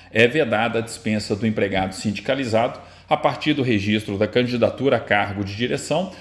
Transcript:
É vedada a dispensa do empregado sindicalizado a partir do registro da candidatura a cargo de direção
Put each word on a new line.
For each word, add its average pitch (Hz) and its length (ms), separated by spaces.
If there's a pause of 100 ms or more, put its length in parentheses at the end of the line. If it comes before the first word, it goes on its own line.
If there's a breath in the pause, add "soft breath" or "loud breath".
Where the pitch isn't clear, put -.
(120 loud breath)
É 113 160
vedada 117 500
a 113 60
dispensa 107 520
do 110 120
empregado 95 480
sindicalizado 117 840 (300 loud breath)
a 156 80
partir 143 380
do 139 80
registro 107 560
da 107 80
candidatura 123 680
a - 20
cargo 101 440
de 98 120
direção 143 640